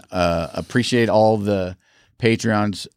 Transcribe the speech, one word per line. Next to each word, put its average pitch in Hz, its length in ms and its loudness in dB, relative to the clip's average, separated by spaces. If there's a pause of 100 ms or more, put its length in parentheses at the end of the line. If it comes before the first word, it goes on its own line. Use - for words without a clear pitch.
(120)
uh, 85 440 0
appreciate 117 540 0
all 110 280 4
the 98 400 -2 (400)
Patreons, 107 800 0